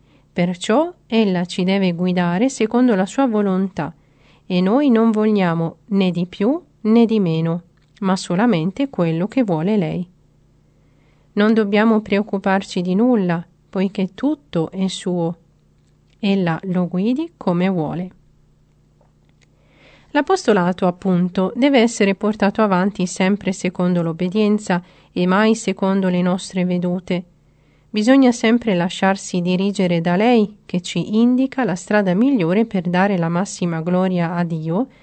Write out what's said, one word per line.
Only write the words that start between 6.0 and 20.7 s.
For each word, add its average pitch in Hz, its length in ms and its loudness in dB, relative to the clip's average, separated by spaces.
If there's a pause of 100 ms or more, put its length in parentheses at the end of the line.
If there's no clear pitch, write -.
di 175 160 -2
più 240 340 -2 (200)
né 226 240 4
di 220 160 0
meno, 165 420 0 (380)
ma 190 160 0
solamente 190 720 0
quello 170 400 -2
che 262 160 0
vuole 185 320 0
lei. 170 320 -4 (1300)
Non 214 200 2
dobbiamo 214 460 2
preoccuparci 196 800 -2
di 180 160 0
nulla, 196 500 0 (220)
poiché 190 460 -2
tutto 254 560 -4
è 190 160 -4
suo. 175 500 -4 (840)
Ella 190 440 0
lo 180 260 -2
guidi 254 480 -2
come 180 320 0
vuole. 170 420 -4 (2000)
L'apostolato, 208 720 2